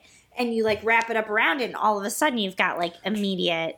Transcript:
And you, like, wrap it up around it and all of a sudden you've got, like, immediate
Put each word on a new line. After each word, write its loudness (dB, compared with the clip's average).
And 0
you, 2
like, 0
wrap 4
it 0
up -2
around 2
it -2
and -6
all 2
of -6
a -4
sudden 0
you've -4
got, 0
like, -2
immediate -2